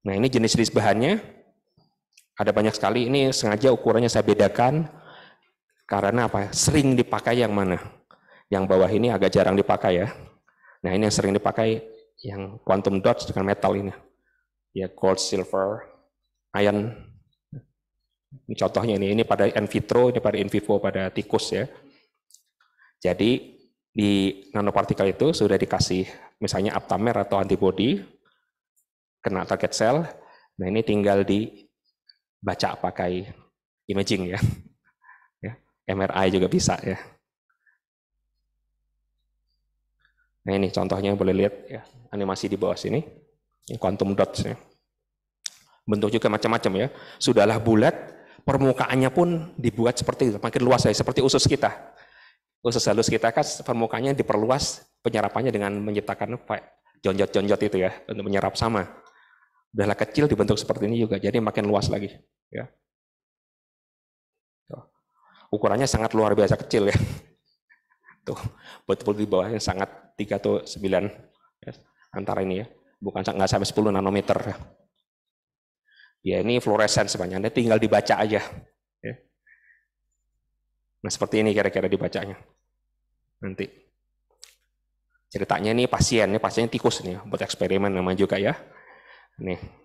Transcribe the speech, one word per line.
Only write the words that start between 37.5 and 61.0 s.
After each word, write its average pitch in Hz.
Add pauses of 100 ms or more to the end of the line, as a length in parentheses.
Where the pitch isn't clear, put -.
Nah, 95
ini 98
contohnya 98
boleh 95
lihat 98 (100)
ya, - (320)
animasi 98
di 98
bawah 92
sini. 107 (640)
Ini -
quantum 98
dots -
ya. 107 (1300)
Bentuk 104
juga 110
macam-macam 110
ya. - (300)
Sudahlah 110
bulat, 110 (480)
permukaannya 131
pun 170
dibuat 117
seperti 123
itu, 101
makin 120
luas 123
ya, 110
seperti 127
usus 131
kita. 127 (880)
Usus 120
halus 110
kita 113
kan 151
permukaannya 117
diperluas 123 (160)
penyerapannya 107
dengan 101
menciptakan 104
fi-, - (360)
jonjot-jonjot 98
itu 98
ya, 92 (160)
untuk 101
menyerap 98
sama. 113 (680)
Udahlah 101
kecil 147
dibentuk 104
seperti -
ini 117
juga, 104